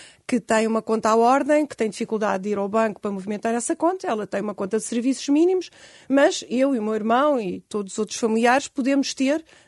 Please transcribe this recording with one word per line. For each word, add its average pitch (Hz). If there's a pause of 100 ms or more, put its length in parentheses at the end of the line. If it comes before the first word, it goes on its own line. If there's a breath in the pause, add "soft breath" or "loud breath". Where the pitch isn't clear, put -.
(260 loud breath)
que 247
tem 220
uma 220
conta 220
à 220
ordem, 285
que -
tem 220
dificuldade 202
de 208
ir 202
ao 196
banco 220
para 208
movimentar 208
essa 240
conta, 370
ela 214
tem 202
uma 208
conta 202
de 214
serviços 240
mínimos, 339 (380 soft breath)
mas 277
eu 262
e 247
o 214
meu 220
irmão 247
e 190
todos 208
os -
outros 214
familiares 233
podemos 277
ter, 285 (240 soft breath)